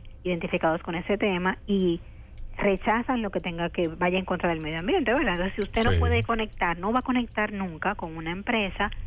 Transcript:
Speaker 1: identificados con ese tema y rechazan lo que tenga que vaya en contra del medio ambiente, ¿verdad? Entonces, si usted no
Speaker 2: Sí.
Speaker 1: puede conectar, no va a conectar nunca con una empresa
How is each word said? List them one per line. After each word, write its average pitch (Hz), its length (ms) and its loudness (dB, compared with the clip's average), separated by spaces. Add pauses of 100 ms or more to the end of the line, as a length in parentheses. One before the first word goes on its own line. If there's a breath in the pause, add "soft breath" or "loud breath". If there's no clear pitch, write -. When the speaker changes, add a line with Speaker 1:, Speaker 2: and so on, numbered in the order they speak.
(240)
Speaker 1:
identificados 175 580 0
con 175 120 -4
ese 196 240 0
tema 185 480 2
y 185 340 2 (560 loud breath)
rechazan 226 640 2
lo 196 80 -2
que 175 100 -2
tenga 170 300 -2
que 175 180 0
vaya 175 300 0
en 185 60 0
contra 180 240 0
del 165 120 0
medio 156 200 -4
ambiente, 233 320 2
¿verdad? 247 220 2
Entonces, 185 200 -2
si 214 80 -2
usted 226 220 0
no 220 80 4
Speaker 2:
Sí. - 80 6
Speaker 1:
puede 240 240 4
conectar, 214 540 0
no 196 140 0
va 254 80 4
a - 20 2
conectar 233 500 0
nunca 190 420 -4
con 165 220 -8
una 165 160 -4
empresa 202 580 -2 (160 loud breath)